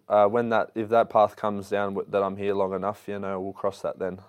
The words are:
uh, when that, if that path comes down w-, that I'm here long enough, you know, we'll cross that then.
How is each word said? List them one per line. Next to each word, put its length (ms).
uh, 160
when 240
that, 240
if 160
that 180
path 280
comes 340
down 240
w-, 160
that 120
I'm 140
here 180
long 200
enough, 320
you 120
know, 220
we'll 140
cross 260
that 180
then. 300